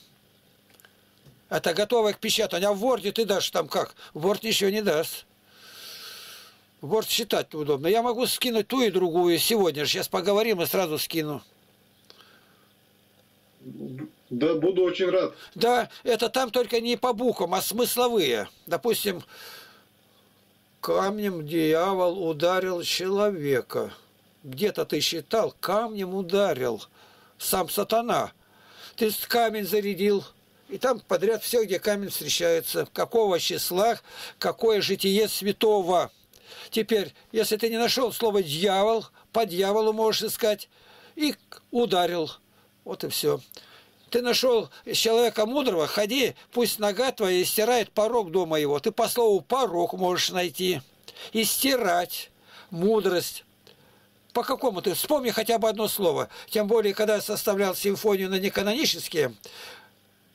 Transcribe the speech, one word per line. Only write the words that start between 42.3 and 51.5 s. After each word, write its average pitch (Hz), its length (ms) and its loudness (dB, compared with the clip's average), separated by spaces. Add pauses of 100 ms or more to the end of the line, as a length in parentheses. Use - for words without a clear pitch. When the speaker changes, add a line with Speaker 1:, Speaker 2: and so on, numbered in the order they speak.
Speaker 1:
Вот - 200 -10
и 151 60 -4
все. 147 320 0 (680)
Ты 240 120 0
нашел 240 480 2 (240)
человека 226 520 2
мудрого, 226 420 0
ходи, 214 460 0 (180)
пусть 233 280 0
нога 208 320 0
твоя 185 340 2
стирает 220 460 2
порог 220 400 0
дома 160 280 2
его. 143 200 0
Ты 214 120 -2
по 226 160 0
слову 208 340 4
«порог» 220 520 0
можешь 180 380 0
найти. 180 500 -2 (500)
И 220 120 0
стирать, 202 880 0 (400)